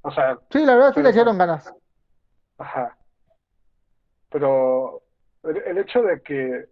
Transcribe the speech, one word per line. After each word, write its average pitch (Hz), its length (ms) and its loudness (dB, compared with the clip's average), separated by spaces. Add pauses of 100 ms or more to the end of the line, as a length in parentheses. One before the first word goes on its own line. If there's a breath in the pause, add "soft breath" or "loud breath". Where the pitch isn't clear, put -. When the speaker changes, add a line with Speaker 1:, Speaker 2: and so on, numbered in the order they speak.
Speaker 1:
O 143 100 -10
sea, 131 260 -2 (140)
Speaker 2:
Sí, 302 140 2
la 254 100 6
verdad, 269 180 6
sí 294 60 -2
le 277 100 4
Speaker 1:
pero 202 60 2
Speaker 2:
echaron 226 220 2
ganas. 170 360 -4 (840)
Speaker 1:
Ajá. - 400 -10 (1300)
Pero 131 720 -2 (420)
el, 160 140 -6
el 190 200 -6
hecho 196 260 -2
de 170 180 -2
que 127 500 -8